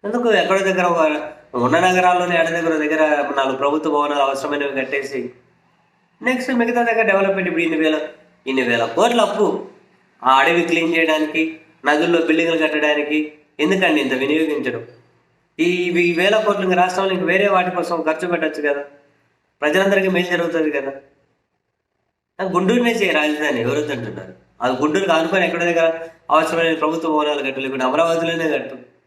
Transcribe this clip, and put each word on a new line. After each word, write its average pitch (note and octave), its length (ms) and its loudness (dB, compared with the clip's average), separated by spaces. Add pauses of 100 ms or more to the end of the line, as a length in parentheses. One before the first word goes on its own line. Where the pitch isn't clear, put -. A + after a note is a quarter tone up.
ఎందుకు A#3 300 0
ఎక్కడో F#3+ 260 2
దగ్గర F#3+ 260 0
ఒక E3+ 160 2 (540)
ఉన్న B2 240 2
నగరాల్లోనే F3+ 560 2
ఏడ E3 140 2
దగ్గర, E3 280 0
దగ్గర D#3 240 0 (340)
నాలుగు C3+ 220 0
ప్రభుత్వ D3+ 320 0
భవనాలు D3 320 0
అవసరమైనవి C#3 540 -2
కట్టేసి C3 560 -6 (880)
నెక్స్ట్ B3 320 -2
మిగతా A#3+ 300 2
దగ్గర A3+ 180 0
డెవలప్‌మెంట్? G3 480 2
ఇప్పుడు D#3+ 140 0
ఇన్ని D#3+ 140 0
వేల, D#3 300 0 (400)
ఇన్ని C3 160 0
వేల A#2 220 0
కోట్ల A#3 360 0
అప్పు G3+ 460 -2 (560)
ఆ C3 160 6
అడవి E3 220 4
క్లీన్ E3 360 0
చేయడానికి, D#3+ 600 0 (260)
నదుల్లో D#3+ 400 2
బిల్డింగ్లు E3 320 2
కట్టడానికి D3+ 760 -2 (260)
ఎందుకండి E3+ 420 2
ఇంత C3 120 -2
వినియోగించడం? C#3 760 -2 (720)
ఈ, E3 80 2 (320)
ఈ F3 140 2
వేల G3+ 300 2
కోట్లు G3 200 0
ఇంక F#3 100 0
రాష్ట్రంలో F#3 400 2
ఇంక F#3 100 -2
వేరే F#3+ 240 2
వాటి F3+ 240 2
కోసం E3+ 300 -4
ఖర్చు D#3 260 -2
పెట్టొచ్చు D#3 420 -2
కదా, C#3+ 140 -4 (800)
ప్రజలందరికీ F#3+ 460 2
మేలు F3+ 200 0
జరుగుతుంది E3 440 0
కదా. C#3 200 -4 (1500)
ఆ, - 20 -4
గుంటూరునే G3 480 2
చేయి G3 200 0
రాజధాని, D3+ 500 0
ఎవరు C3+ 180 -2
వద్దంటున్నారు? G#2+ 540 -8 (280)
అది B2+ 200 -2
గుంటూరుకు F3+ 300 0
ఆనుకొని E3 340 2
ఎక్కడ E3+ 180 -2
దగ్గర E3 360 2 (320)
అవసరమైన E3 440 2
ప్రభుత్వ D#3+ 340 -2
భవనాలు D3 340 0
కట్టు, C3+ 160 -6
లేకుంటే C3 260 -4
అమరావతిలోనే E3 640 0
కట్టు. C3+ 280 -4 (300)